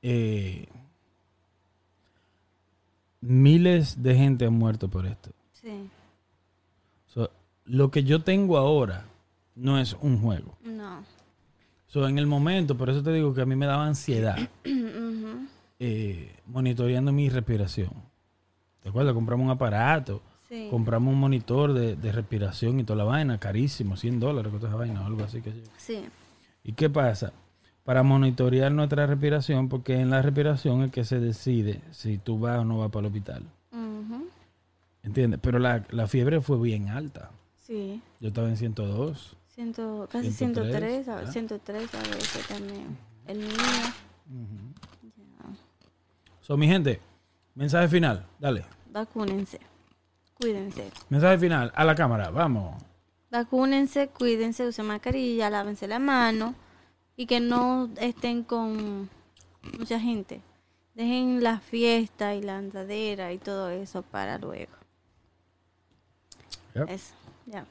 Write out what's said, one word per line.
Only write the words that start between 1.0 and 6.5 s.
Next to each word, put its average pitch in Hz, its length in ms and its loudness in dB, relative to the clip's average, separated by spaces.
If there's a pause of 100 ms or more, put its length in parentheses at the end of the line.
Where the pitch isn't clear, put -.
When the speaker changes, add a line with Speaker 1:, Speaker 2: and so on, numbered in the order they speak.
Speaker 1:
miles 147 800 6
de 127 140 6
gente 131 300 6
han 117 80 4
muerto 110 360 2
por 92 160 -2
esto". - 260 -8 (200)
Speaker 2:
Sí. 202 380 -16 (1160)